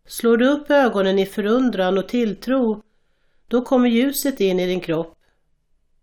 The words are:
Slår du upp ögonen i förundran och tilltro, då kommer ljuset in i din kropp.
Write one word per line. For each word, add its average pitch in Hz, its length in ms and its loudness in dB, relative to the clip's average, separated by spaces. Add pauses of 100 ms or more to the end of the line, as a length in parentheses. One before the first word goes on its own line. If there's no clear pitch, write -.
Slår 233 300 0
du 247 120 4
upp 294 220 -2
ögonen 208 480 2
i 190 80 2
förundran 196 720 0
och 185 100 -6
tilltro, 226 720 -2 (680)
då 247 140 0
kommer 247 260 2
ljuset 269 520 0
in 185 200 2
i 185 60 -2
din 180 140 -2
kropp. 165 380 -4 (840)